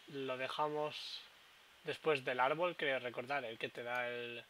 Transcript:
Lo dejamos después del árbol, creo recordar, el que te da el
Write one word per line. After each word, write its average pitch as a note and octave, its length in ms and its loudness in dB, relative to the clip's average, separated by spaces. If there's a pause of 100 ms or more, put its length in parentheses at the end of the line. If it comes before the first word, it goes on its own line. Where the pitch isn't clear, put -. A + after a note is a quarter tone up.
Lo C3+ 280 -4
dejamos D3+ 840 -2 (600)
después D3+ 420 2
del B2+ 140 2
árbol, D#3 380 4
creo C3+ 240 2
recordar, B2 440 -2
el A2+ 140 -6
que C#3 120 -2
te B2+ 120 -8
da A#2+ 260 0
el A#2+ 420 -6